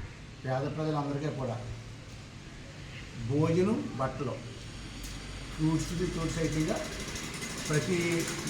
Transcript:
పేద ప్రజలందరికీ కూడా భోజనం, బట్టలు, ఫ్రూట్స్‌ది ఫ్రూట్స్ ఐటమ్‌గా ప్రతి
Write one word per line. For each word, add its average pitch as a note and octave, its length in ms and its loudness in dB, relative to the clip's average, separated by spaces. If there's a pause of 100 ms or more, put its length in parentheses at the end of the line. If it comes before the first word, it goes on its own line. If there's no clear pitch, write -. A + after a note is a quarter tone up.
(440)
పేద C3+ 320 0
ప్రజలందరికీ D3 600 2
కూడా A#2 240 0 (1700)
భోజనం, E3 680 6
బట్టలు, C3 380 0 (1200)
ఫ్రూట్స్‌ది D#3+ 500 4
ఫ్రూట్స్ D#3+ 320 0
ఐటమ్‌గా D#3 420 2 (880)
ప్రతి E3+ 560 4 (260)